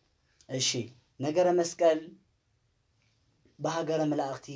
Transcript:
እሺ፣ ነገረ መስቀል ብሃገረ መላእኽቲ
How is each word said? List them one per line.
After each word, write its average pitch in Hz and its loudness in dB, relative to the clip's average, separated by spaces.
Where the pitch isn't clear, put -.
እሺ፣ 131 -2
ነገረ 156 2
መስቀል 170 4
ብሃገረ 160 -2
መላእኽቲ 143 -2